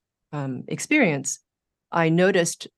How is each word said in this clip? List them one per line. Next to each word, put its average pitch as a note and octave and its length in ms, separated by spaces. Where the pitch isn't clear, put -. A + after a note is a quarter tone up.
um, C3+ 360
experience, E3+ 720
I E3 180
noticed F3+ 580